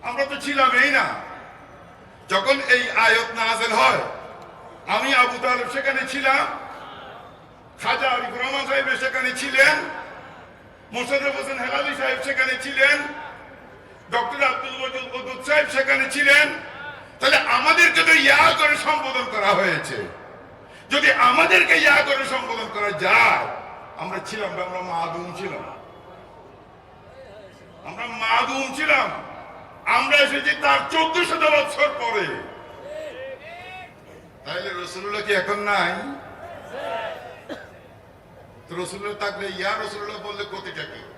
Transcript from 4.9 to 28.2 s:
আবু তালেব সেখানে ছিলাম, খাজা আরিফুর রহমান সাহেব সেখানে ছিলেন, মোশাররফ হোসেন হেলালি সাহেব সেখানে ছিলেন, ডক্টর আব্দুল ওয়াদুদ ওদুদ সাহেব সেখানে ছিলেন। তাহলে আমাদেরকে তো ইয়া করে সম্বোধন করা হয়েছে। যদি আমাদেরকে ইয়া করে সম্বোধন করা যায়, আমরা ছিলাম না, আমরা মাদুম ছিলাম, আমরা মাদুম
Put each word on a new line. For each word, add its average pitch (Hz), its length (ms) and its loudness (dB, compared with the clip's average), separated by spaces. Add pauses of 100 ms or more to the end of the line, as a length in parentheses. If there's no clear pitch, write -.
আবু 247 280 4
তালেব 247 280 0
সেখানে 269 380 -2
ছিলাম, 269 380 2 (1400)
খাজা 254 280 0
আরিফুর 240 300 -4
রহমান 269 260 -4
সাহেব 269 340 0
সেখানে 262 360 -2
ছিলেন, 277 400 4 (1160)
মোশাররফ 269 440 -2
হোসেন 269 220 -6
হেলালি 277 380 -2
সাহেব 262 260 -2
সেখানে 262 300 0 (100)
ছিলেন, 277 400 2 (1080)
ডক্টর 240 320 -2
আব্দুল 262 380 -2
ওয়াদুদ 254 340 -8
ওদুদ - 300 -10
সাহেব 294 240 4
সেখানে 269 420 0
ছিলেন। 285 380 6 (720)
তাহলে 277 160 4
আমাদেরকে 320 680 4
তো 311 100 6
ইয়া 302 460 6
করে 294 180 4
সম্বোধন 277 560 -2
করা 208 140 -2
হয়েছে। 165 580 0 (880)
যদি 294 220 4
আমাদেরকে 320 680 6
ইয়া 294 240 6
করে 277 220 0
সম্বোধন 240 500 -4
করা 202 160 -2
যায়, 196 560 4 (500)
আমরা 185 300 -8
ছিলাম 202 280 -6
না, 180 80 -6
আমরা 180 180 -6
মাদুম 170 560 -6
ছিলাম, 185 400 -10 (2000)
আমরা 214 220 -12
মাদুম 240 680 0